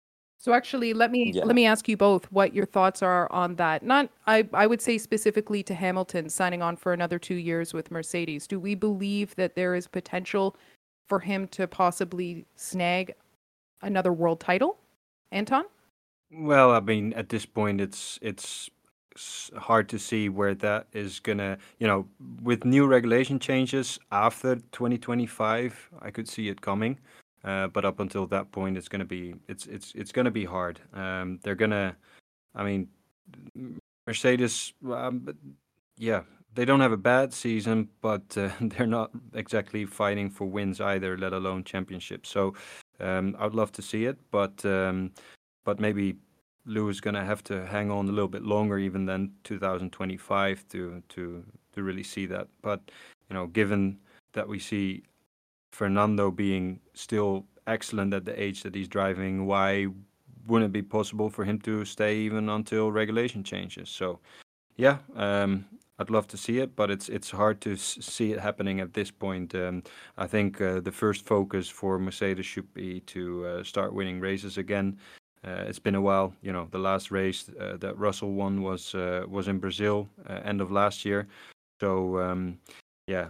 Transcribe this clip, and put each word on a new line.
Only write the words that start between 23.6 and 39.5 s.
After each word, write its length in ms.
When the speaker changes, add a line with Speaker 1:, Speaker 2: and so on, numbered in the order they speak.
Speaker 3:
after 460
twenty 260
twenty-five, 920
I 100
could 160
see 220
it 120
coming. 380
Uh, 240
but 180
up 140
until 260
that 260
point, 240
it's 120
gonna 180
be, 300
it's, 200
it's, 260
it's 180
gonna 200
be 140
hard. 340
Um, 480
they're 100
gonna, 420
I 80
mean, 240
Mercedes, 640
um, 280
but 160
yeah, 280
they 100
don't 140
have 120
a 60
bad 340
season, 560
but, 340
uh, 200
<laughs> 60
they're 260
not 240
exactly 500